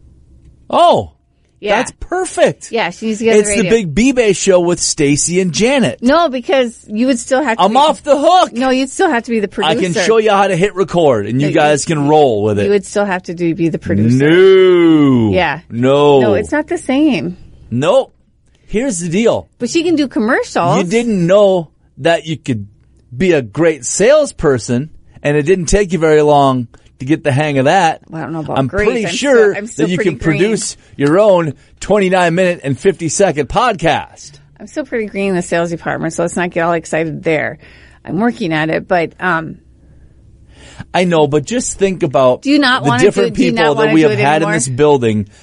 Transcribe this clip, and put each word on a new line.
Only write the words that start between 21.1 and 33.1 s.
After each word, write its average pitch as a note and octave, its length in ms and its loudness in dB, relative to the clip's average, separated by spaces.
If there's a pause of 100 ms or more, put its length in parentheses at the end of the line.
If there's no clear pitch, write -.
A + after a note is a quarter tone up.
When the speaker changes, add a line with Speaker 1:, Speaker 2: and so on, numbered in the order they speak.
Speaker 1:
know F#3+ 460 2 (280)
that D#3 280 -2
you D#3+ 120 -6
could G#2+ 280 -6 (500)
be F3+ 160 2
a C#3+ 100 2
great C#3+ 420 -2
salesperson, D#3 1080 0 (320)
and D3 140 0
it D3+ 80 0
didn't F3 220 0
take F#3+ 260 0
you F3+ 80 -2
very D#3 220 4
long C#3 440 2 (340)
to C3 40 -10
get D3+ 180 -2
the C#3+ 100 -2
hang C#3+ 260 0
of C3 80 2
that. E3 420 0
Speaker 2:
Well, D#3+ 140 -12
I - 20 -10
don't C3 80 -10
know D#3+ 80 -8
about C#3+ 180 -6
Speaker 1:
I'm C3+ 100 0
Speaker 2:
great. G3+ 180 -2
Speaker 1:
pretty A#3 200 -2
Speaker 2:
I'm F3 60 -6
Speaker 1:
sure A3+ 400 2
Speaker 2:
still, - 60 -4
I'm G#3 80 -10
still D#3+ 200 -4
Speaker 1:
that F3 40 -2
you F3+ 80 -2
Speaker 2:
pretty G3+ 140 0
Speaker 1:
can B2 80 -10
Speaker 2:
green. D3+ 180 -2
Speaker 1:
produce G3+ 380 -2 (200)
your D3 220 2
own F3+ 360 2 (260)
twenty-nine F#3 540 0
minute F3+ 300 0
and C#3 160 -4
fifty E3+ 300 -2